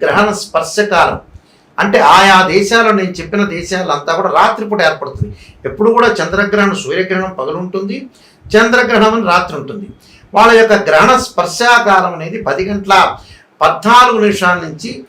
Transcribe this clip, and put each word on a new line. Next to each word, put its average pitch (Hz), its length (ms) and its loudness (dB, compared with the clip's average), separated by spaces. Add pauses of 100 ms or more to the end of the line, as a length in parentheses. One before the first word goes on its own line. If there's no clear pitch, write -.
గ్రహణ 202 280 0
స్పర్శకాలం, 185 880 -2 (600)
అంటే 196 200 2
ఆయా 190 480 4
దేశాలు, 214 420 2
నేను 190 200 0
చెప్పిన 180 340 -4
దేశాలంతా 170 720 -4
కూడా 185 160 -2
రాత్రిపూట 208 520 0
ఏర్పడుతుంది. - 540 -4 (300)
ఎప్పుడు 214 260 0
కూడా 240 160 4
చంద్రగ్రహణం, 196 680 -2
సూర్యగ్రహణం 185 580 -4
పగలు 147 240 -6
ఉంటుంది, 196 500 -8 (500)
చంద్రగ్రహణం 233 560 2
అని 226 140 -2
రాత్రి 175 300 -2
ఉంటుంది. 104 320 -12 (440)
వాళ్ళ 226 260 6
యొక్క 226 140 4
గ్రహణ 185 440 2
స్పర్శాకాలం 196 960 0
అనేది 160 300 -10
పది 175 220 -4
గంటల 190 520 0 (440)
పద్నాలుగు 226 580 2
నిమిషాల 185 400 0
నుంచి 160 480 -12